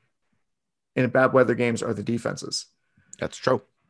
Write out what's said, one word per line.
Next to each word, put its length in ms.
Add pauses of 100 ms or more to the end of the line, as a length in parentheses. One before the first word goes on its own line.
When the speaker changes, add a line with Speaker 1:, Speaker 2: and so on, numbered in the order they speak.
(960)
Speaker 1:
in 140
bad 220
weather 220
games 280
are 100
the 100
defenses. 640 (520)
Speaker 2:
That's 180
true. 260 (280)